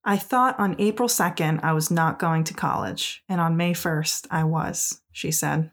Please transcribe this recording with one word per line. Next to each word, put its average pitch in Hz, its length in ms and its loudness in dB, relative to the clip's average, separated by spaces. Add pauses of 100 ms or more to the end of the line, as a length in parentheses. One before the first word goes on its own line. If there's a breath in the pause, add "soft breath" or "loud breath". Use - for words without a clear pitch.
"I 202 140 2
thought 254 420 2
on 196 180 2
April 214 300 2
second 165 540 0
I 160 100 2
was 156 180 0
not 165 280 2
going 160 260 2
to 160 100 -6
college, - 760 -4
and 180 100 0
on 165 160 2
May 175 160 2
first 160 580 -2
I 160 140 0
was," - 560 -2 (100)
she - 200 -6
said. 156 420 0